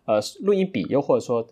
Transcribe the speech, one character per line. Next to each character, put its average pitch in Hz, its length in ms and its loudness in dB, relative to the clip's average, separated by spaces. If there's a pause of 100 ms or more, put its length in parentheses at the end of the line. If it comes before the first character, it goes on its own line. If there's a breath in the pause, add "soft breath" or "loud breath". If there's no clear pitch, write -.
呃， 107 140 2 (220)
录 208 120 2
音 190 180 0
笔， 98 180 -2
又 135 120 2
或 131 180 2
者 - 60 -8
说 117 260 -2